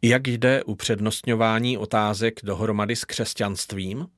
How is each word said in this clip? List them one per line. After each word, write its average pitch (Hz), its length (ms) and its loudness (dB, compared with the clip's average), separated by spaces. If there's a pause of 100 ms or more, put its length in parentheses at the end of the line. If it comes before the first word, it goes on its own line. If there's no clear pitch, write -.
Jak 127 260 4
jde 127 360 2
upřednostňování 110 1120 0
otázek 107 640 0
dohromady 104 540 0
s - 80 -6
křesťanstvím? 101 1000 -4 (120)